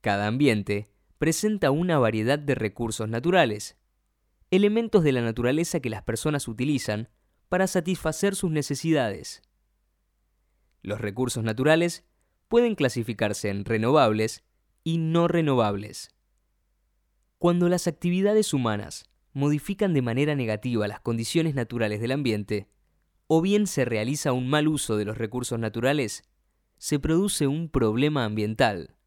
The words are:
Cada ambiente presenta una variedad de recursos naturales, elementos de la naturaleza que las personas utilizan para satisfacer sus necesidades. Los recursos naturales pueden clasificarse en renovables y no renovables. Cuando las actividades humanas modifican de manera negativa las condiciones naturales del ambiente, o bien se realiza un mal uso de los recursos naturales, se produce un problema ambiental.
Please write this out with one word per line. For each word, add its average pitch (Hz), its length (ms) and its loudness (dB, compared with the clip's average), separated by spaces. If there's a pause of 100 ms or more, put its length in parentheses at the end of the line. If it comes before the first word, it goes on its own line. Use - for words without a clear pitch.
Cada 101 260 0
ambiente 107 640 0 (280)
presenta 165 520 0
una 165 280 2
variedad 113 400 2
de 143 160 -2
recursos 113 540 -4
naturales, 123 720 0 (720)
elementos 208 520 4
de 147 100 4
la 127 100 0
naturaleza 123 580 0
que 120 100 -6
las 104 120 -10
personas 139 460 -4
utilizan 120 600 -2 (400)
para 185 180 2
satisfacer 185 680 -2
sus 185 160 -2
necesidades. 139 920 -2 (1400)
Los 101 180 -6
recursos 117 420 -4
naturales 151 600 2 (440)
pueden 233 260 4
clasificarse 110 760 -2
en 101 160 -4
renovables 110 800 2 (400)
y 165 140 -2
no 165 280 2
renovables. 123 840 0 (1300)
Cuando 175 300 4
las 180 200 0
actividades 190 680 0
humanas 110 560 -4 (220)
modifican 151 640 -2
de 135 80 2
manera 135 340 0
negativa 110 500 -2
las 104 140 -8
condiciones 135 540 -2
naturales 113 460 -2
del 117 120 -2
ambiente, 107 560 -2 (580)
o 160 160 4
bien 202 240 2
se 139 180 0
realiza 117 480 -2
un 127 160 -2
mal 151 200 2
uso 135 280 0
de 104 80 0
los 107 140 -8
recursos 117 400 -4
naturales, 117 640 -2 (560)
se - 200 -2
produce 160 480 2
un 151 220 -2
problema 127 560 0
ambiental. 107 720 -2 (100)